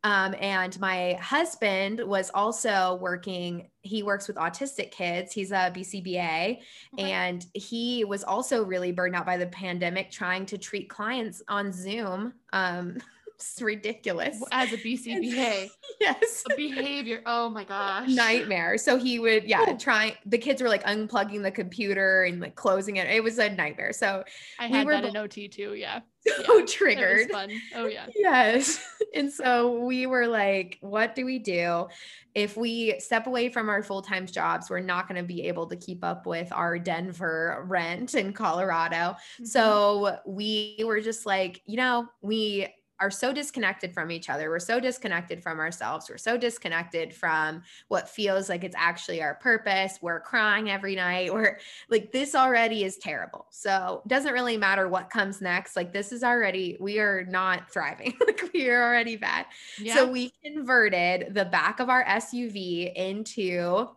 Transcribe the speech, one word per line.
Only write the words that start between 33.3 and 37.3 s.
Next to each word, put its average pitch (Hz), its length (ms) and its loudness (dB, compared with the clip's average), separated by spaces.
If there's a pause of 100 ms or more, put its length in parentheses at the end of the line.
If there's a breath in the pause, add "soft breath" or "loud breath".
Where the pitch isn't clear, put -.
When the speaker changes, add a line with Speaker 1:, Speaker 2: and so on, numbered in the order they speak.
Speaker 1:
from 233 200 -2
our 208 140 2
full-time 196 440 -4
jobs, 170 440 -2
we're 185 80 -4
not 180 300 -2
gonna 180 160 -6
be 175 240 -6
able 170 180 -4
to 175 100 -8
keep 180 280 -12
up 175 220 -4
with 175 260 -4
our 170 260 0
Denver 170 880 -4